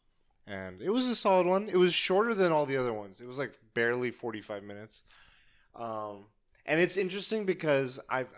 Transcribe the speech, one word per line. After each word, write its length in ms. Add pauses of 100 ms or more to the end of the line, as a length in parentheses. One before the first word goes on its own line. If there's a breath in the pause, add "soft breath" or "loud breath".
(460)
And 360
it 80
was 160
a 100
solid 300
one. 220
It 80
was 180
shorter 400
than 180
all 140
the 100
other 160
ones. 280
It 60
was, 120
like, 140 (220)
barely 360
forty-five 520
minutes. 400 (720 soft breath)
Um, 520 (400)
and 140
it's 160
interesting 500
because 520 (120)
I, 100 (180)